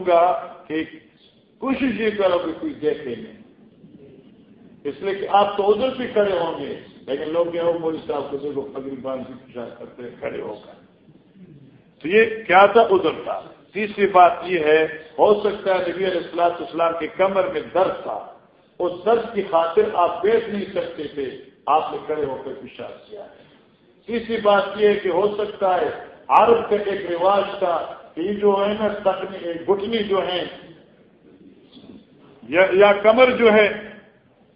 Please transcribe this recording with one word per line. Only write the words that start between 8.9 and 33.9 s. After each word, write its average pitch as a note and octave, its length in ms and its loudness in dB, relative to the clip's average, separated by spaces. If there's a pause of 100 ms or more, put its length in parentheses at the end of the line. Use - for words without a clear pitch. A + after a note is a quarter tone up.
باندھ B2 320 -8
کے C3 60 -16 (120)
پیشاب A#2 340 -14
کرتے A#2 240 -18
ہیں A#2+ 160 -14
کھڑے - 220 -8
ہو - 120 -10
کر، - 200 -20 (1300)
تو D3 60 -8
یہ A3 400 2
کیا F#3 180 8
تھا؟ G3+ 160 6
عذر F3 420 2
تھا۔ G2+ 180 -8 (320)
تیسری G3+ 340 -2
بات F3 240 8 (140)
یہ F3+ 140 -2
ہے، D#3 280 4 (320)
ہو G#3 200 6
سکتا G3+ 340 -2
ہے F#3 60 0
نبی F3+ 260 -4
علیہ F3+ 120 -2
الصلوۃ E3+ 320 -2
والسلام E3 500 -4
کے D#3 80 -6
کمر F#3+ 400 0
میں D3+ 140 -6 (120)
درد F3 300 0
تھا، - 300 -10 (460)
اس F3 120 -2 (140)
درد A3+ 280 0
کی G3+ 80 -4 (100)
خاطر E3 300 2 (120)
آپ E3+ 280 0
بیٹھ A3 280 0
نہیں G3+ 160 -6
سکتے E3+ 380 -8
تھے، C#3 340 -8 (280)
آپ - 260 0
نے - 140 -8
کھڑے D3+ 200 -4
ہو C3 200 -8
کر B2+ 60 -10 (100)
پیشاب - 480 -16
کیا - 140 -16
ہے۔ - 200 -20 (640)
تیسری A3+ 320 -6
بات G3+ 260 4 (120)
یہ G#3 120 4
ہے G3+ 60 6
کہ F#3+ 160 -4
ہو G3+ 280 2
سکتا G3 440 0
ہے D3 80 0 (380)
عرب A3 420 6
کا G3+ 220 -2
ایک F3 200 -6
رواج F#3 320 2 (160)
تھا E3+ 340 -2 (220)
کہ D#3+ 60 -6
یہ G3 120 -2
جو G3+ 340 2
ہے G#3 60 0
نا، G#3+ 140 -2
تخنی، F#3 640 -4 (160)
گھٹنی G3+ 300 -2
جو F#3+ 300 -2
ہے F3+ 160 -4 (2000)
یا، D3 280 4
یا G3+ 220 8
کمر A3 380 6
جو A#3 220 4
ہے، G#3+ 140 6 (880)